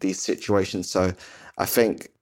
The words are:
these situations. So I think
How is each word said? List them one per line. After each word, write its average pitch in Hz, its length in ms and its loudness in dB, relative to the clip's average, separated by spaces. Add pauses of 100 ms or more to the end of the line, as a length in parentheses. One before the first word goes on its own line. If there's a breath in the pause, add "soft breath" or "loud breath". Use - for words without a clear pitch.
these 95 200 -2
situations. 95 720 -2
So 92 220 2 (460 loud breath)
I - 80 -2
think - 420 2 (140)